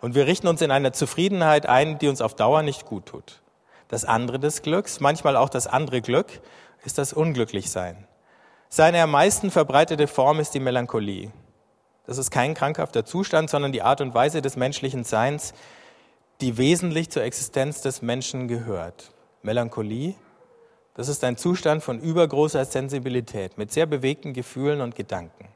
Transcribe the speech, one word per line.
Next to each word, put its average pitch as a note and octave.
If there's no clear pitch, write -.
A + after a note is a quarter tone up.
Und A#2+
wir C#3
richten F#3
uns E3
in D3
einer C3+
Zufriedenheit D#3+
ein, D3
die D3
uns C3+
auf A2
Dauer C3
nicht D3
gut G2
tut. -
Das A2+
andere A#2+
des D3
Glücks, F3
manchmal C#3+
auch B2+
das B2
andere B2+
Glück, B2+
ist -
das C#3
Unglücklichsein. G#2
Seine E3+
am D#3+
meisten F3+
verbreitete D3+
Form D3
ist D3
die C#3
Melancholie. A2
Das B2+
ist C3
kein C#3
krankhafter D3+
Zustand, E3
sondern C#3+
die A#2
Art B2+
und B2+
Weise D3
des C3+
menschlichen C3
Seins, C3
die A#2+
wesentlich E3
zur C3
Existenz C3+
des C3+
Menschen B2
gehört.“ G#2+
Melancholie, A#2
das A#2+
ist C#3+
ein B2
Zustand D#3+
von A#2
übergroßer D3+
Sensibilität, B2+
mit G#2+
sehr D#3+
bewegten C#3
Gefühlen C3+
und A#2+
Gedanken. F#2